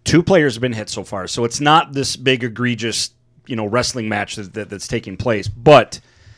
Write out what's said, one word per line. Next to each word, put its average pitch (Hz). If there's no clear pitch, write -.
two 160
players 156
have 113
been 123
hit 107
so 101
far, 90
so -
it's 117
not 147
this 135
big 127
egregious, 117
you 127
know, 110
wrestling 117
match 104
that, 98
that, 104
that's 98
taking 104
place. 107
But 120